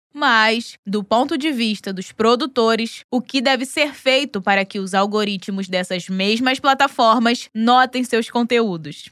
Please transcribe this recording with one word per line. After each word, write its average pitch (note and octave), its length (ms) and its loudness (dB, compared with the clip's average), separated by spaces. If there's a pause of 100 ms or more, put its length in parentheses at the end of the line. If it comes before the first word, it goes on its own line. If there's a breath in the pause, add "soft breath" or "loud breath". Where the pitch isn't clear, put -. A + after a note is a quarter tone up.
(120)
Mas, A#3 600 2 (100)
do G3+ 200 -4
ponto C#4 340 0
de D4+ 140 -2
vista A3 400 -4
dos F#3 180 -10
produtores, A3+ 1040 0
o B3 80 0
que C4+ 200 -4
deve B3+ 240 0
ser D4 300 -2
feito C4 480 0
para G3 220 2
que G3 160 -10
os F#3+ 120 -8
algoritmos G3+ 760 -2
dessas F3+ 400 -6
mesmas A3 500 0
plataformas B3+ 960 2
notem B3+ 480 4
seus A#3 260 -2
conteúdos? A3+ 840 -2